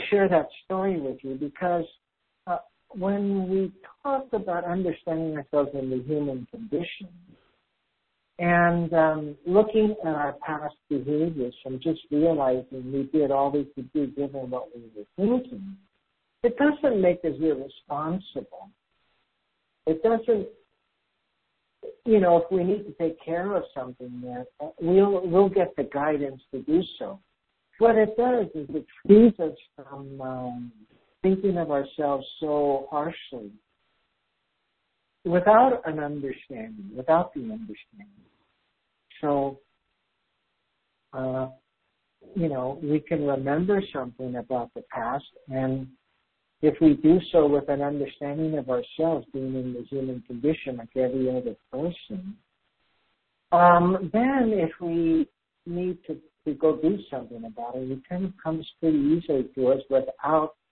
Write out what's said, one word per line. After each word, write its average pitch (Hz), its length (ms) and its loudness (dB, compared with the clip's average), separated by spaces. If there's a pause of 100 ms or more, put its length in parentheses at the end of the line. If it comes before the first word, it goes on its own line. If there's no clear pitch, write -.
(100)
share 196 180 4
that 175 200 2 (160)
story 190 360 -2
with 131 220 -6
you 135 120 -8
because, 170 500 -4 (640)
uh, 175 120 -4 (300)
when 196 600 -2
we 190 220 0 (320)
talk 269 300 -2
about 180 320 -4
understanding 165 720 -4
ourselves 143 380 0
in 131 160 -6
the 127 120 -4
human 139 480 -4
condition 170 580 -8 (1300)
and, 170 560 2
um, 156 420 2 (100)
looking 214 560 4
at 156 120 -2
our 143 200 -4 (100)
past 151 300 -8 (140)
behaviors 147 680 -2 (120)
and 131 160 -10
just 160 180 -4 (100)
realizing 135 840 0
we 139 200 -4
did 147 180 2
all 139 200 2
we 143 140 -2 (100)
could 131 180 -12
do 147 140 -2
given 135 420 -8
what 123 260 -8
we 120 80 -18 (140)
were 104 80 -16 (120)
thinking, 214 600 -2 (680)
it 240 140 0
doesn't 285 440 2
make 175 240 4
us 151 160 -2
irresponsible. 156 1300 -6 (1160)
It 160 160 0
doesn't, 220 460 2 (1600)
you 220 140 6
know, 170 180 6
if 170 120 0
we 180 140 2
need 202 200 -2
to 160 80 -14
take 165 320 -4
care 180 300 -4
of 175 100 -2 (100)
something, 127 480 -12
there, 123 240 -10 (140)
uh, 151 80 -10 (120)
we'll, 190 460 4
we'll 190 240 4
get 185 260 0
the 139 80 -2
guidance 143 560 -4 (120)
to 135 100 -8
do 170 180 2 (180)
so. 196 220 -10 (580)
What 226 180 6
it 214 200 2
does 240 380 2
is 147 200 -8
it 151 120 -6 (200)
frees 214 320 10
us 156 180 -4 (200)
from, 139 440 -16
um, 127 520 -8 (500)
thinking 190 360 2
of 156 120 -4
ourselves 139 560 -2 (140)
so 147 500 0
harshly 147 600 -8 (1700)
without 214 600 4
an 156 160 -6
understanding, 127 960 -10
without 160 380 2
the 135 80 -10
understanding. 202 640 -14 (1120)
So, 139 400 0 (1500)
uh, 131 360 -6 (840)
you 170 140 -2
know, 131 340 -6
we 151 180 0
can 151 240 -4
remember 143 580 0 (100)
something 123 440 -8
about 120 380 -6
the 117 80 -12 (100)
past, 131 320 -6 (240)
and 131 380 -4 (760)
if 151 200 4
we 156 140 8
do 165 260 6 (120)
so 156 140 8
with 143 220 2
an 139 120 0
understanding 147 800 -4
of 127 100 -6
ourselves 135 640 -2
being 131 220 -6
in 127 200 -4
the 120 140 -10
human 131 380 -6
condition 131 500 -2
like 117 200 -10
every 127 340 0
other 123 240 -4 (160)
person, 185 640 -8 (1160)
um, 175 600 6
then 247 400 2
if 165 180 0 (100)
we 285 480 0 (380)
need 175 400 -4
to 151 120 -10 (300)
to 143 60 -4
go 156 220 2
do 185 220 0 (120)
something 117 340 -10
about 120 320 -10
it, 131 140 -6
it 135 180 -6
kind 180 160 -4
of 185 80 -6 (100)
comes 160 240 -4 (140)
pretty 156 180 2
easily 147 460 0 (100)
to 127 140 2
us 139 220 2
without 143 600 0 (220)